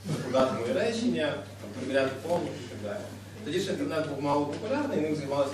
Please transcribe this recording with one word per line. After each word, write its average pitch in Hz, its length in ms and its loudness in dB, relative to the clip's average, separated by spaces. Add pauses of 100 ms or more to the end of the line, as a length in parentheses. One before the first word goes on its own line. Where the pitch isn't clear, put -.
перекладати 151 540 2
мої 175 120 0
речення, 220 540 2 (340)
там, - 140 -10
перевіряти 131 360 2 (120)
помилки - 280 0 (160)
і - 20 -10
так 107 140 -8
далі. 104 220 -4 (400)
Тоді 156 160 0
ще 190 120 0
інтернет 147 360 0
був 139 140 -4
мало 147 240 4
популярний, 240 540 0
ним 151 160 2
займалися 143 380 2